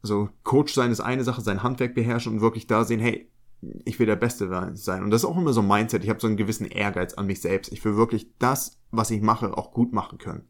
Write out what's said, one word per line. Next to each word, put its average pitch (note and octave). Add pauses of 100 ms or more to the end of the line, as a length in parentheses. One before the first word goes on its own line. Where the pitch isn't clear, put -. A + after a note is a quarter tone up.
Also G#2 (140)
Coach D3
sein A#2+
ist G#2+
eine B2+
Sache, B2
sein G2
Handwerk B2
beherrschen A#2
und G#2+
wirklich A2+
da A2+
sehen, A2+
hey, - (540)
ich -
will A#2
der G#2+
Beste A2+ (240)
sein. F#2
Und G2+
das A#2
ist -
auch E3
immer D#3+
so A2
ein G2
Mindset, G#2
ich G#2
hab A2
so A2+
einen G#2+
gewissen G2+
Ehrgeiz F#2+
an G2
mich G2
selbst. F#2+
Ich -
will G#2
wirklich A2+
das, C3 (140)
was A2+
ich G#2
mache, G#2+
auch -
gut A#2+
machen -
können. -